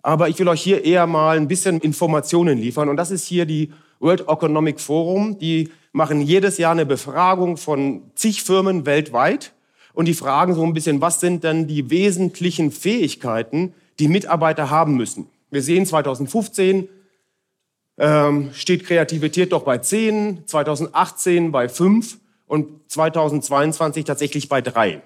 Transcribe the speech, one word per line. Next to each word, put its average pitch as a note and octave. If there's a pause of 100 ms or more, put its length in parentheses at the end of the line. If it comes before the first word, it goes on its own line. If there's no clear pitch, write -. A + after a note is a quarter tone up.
Aber D#3
ich E3
will F#3
euch D#3+
hier F3
eher F3
mal D#3+
ein D3+
bisschen F3+
Informationen D#3+
liefern. B2
Und C#3+
das E3
ist F#3+
hier F3
die D#3 (280)
World F3+
Economic D#3
Forum. F#3
Die D#3+ (240)
machen D3+
jedes F#3
Jahr E3
eine E3
Befragung F3
von C#3 (100)
zig G#3+
Firmen F#3
weltweit. D3 (400)
Und E3
die E3+
fragen D#3
so E3
ein E3
bisschen, D#3
was E3+
sind F3
denn D#3+
die C#3+
wesentlichen F3
Fähigkeiten, D#3 (240)
die D3+
Mitarbeiter D#3
haben D3+
müssen. G#2 (240)
Wir C#3
sehen, E3+
zweitausendfünfzehn, F3+ (1080)
ähm, D3
steht F3+
Kreativität E3
doch D#3+
bei B2
zehn, G#3+
zweitausendachtzehn D#3+
bei B2
fünf G3 (300)
und D3+ (220)
zweitausendzweiundzwanzig D#3
tatsächlich C#3+
bei C3+
drei. A2